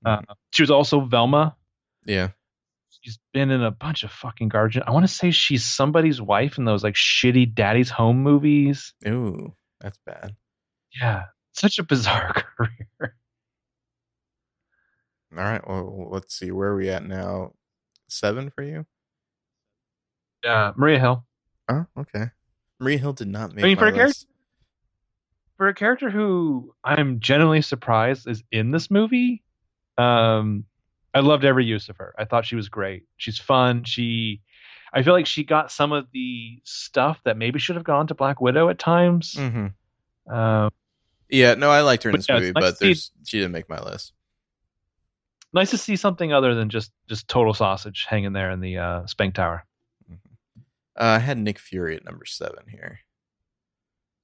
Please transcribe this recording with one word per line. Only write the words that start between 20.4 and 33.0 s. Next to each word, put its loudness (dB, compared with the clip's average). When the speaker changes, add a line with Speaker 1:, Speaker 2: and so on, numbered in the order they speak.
Speaker 1:
Uh, 0
Maria 4
Hill. 0
Speaker 2:
Oh, -4
okay. -8
Maria -2
Hill -4
did -10
not -8
make -4
Speaker 1:
I 6
mean, 6
Speaker 2:
my 0
Speaker 1:
for 6
a 2
character, 4
Speaker 2:
list. -6
Speaker 1:
for 2
a 2
character 0
who -2
I'm 0
genuinely 4
surprised 0
is -6
in 0
this -2
movie, 0
um, 2
I 4
loved 4
every 4
use -4
of -20
her. -16
I -6
thought 0
she -8
was -6
great. -8